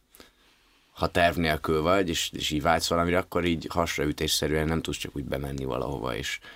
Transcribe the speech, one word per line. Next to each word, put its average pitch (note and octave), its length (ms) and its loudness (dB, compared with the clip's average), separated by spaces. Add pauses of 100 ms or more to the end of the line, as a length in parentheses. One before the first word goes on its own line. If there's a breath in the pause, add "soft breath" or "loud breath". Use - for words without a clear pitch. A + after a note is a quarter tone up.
(920 soft breath)
ha - 160 -2
terv E2+ 300 6
nélkül D#2 440 2
vagy, F2+ 280 4
és, - 240 -2
és - 160 -4
így D2+ 120 -2
vágysz E2 260 2
valamire, F2 300 2
akkor F2+ 280 -2
így E2+ 240 0
hasraütésszerűen D2+ 1000 0
nem D#2+ 140 0
tudsz D2 160 -6
csak - 180 -10
úgy D2 80 -6
bemenni C#2 400 -6
valahova, B1+ 520 -4
és, - 240 -6 (160 loud breath)